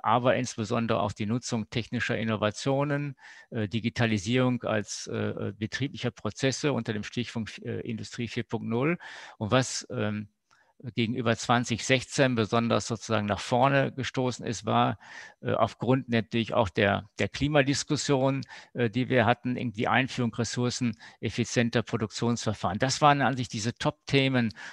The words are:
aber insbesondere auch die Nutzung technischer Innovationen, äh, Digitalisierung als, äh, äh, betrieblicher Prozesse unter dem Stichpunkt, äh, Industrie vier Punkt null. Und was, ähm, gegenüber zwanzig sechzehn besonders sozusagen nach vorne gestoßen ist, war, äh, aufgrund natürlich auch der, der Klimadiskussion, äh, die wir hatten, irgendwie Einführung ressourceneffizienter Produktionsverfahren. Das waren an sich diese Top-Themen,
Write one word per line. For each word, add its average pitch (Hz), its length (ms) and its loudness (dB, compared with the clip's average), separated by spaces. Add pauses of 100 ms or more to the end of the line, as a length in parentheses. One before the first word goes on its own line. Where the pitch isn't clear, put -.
aber 120 340 4
insbesondere 113 640 -2
auch 101 120 0
die 110 140 -6
Nutzung 113 440 -4
technischer 120 460 -4
Innovationen, 135 1000 -2 (340)
äh, 110 160 -2
Digitalisierung 117 960 0
als, 107 460 -4
äh, 117 80 -6
äh, 107 400 -4
betrieblicher 113 560 -4
Prozesse 135 600 -2
unter 117 200 -2
dem 104 100 -4
Stichpunkt, - 600 -6
äh, 110 160 -6
Industrie 113 480 -8
vier 117 160 -6
Punkt 110 240 -6
null. 135 300 0 (400)
Und 107 120 -4
was, - 400 2
ähm, 107 380 -4 (680)
gegenüber 117 400 0
zwanzig 117 500 0
sechzehn 131 480 2
besonders 113 540 2
sozusagen 107 380 -2
nach 101 140 0
vorne 135 520 2
gestoßen 127 520 -4
ist, 107 220 -6
war, 120 320 2 (420)
äh, 113 120 -4
aufgrund 117 580 0
natürlich 117 420 0
auch 113 160 2
der, 101 400 2 (100)
der 104 100 2
Klimadiskussion, 135 1120 2 (320)
äh, 120 160 0
die 117 180 0
wir 120 160 4
hatten, 123 320 2
irgendwie 110 320 -2
Einführung 120 460 2
ressourceneffizienter 120 1500 0
Produktionsverfahren. 107 960 -2
Das 131 200 2
waren 143 220 8
an 127 140 2
sich 123 120 -4
diese 117 240 -2
Top-Themen, 131 800 2 (200)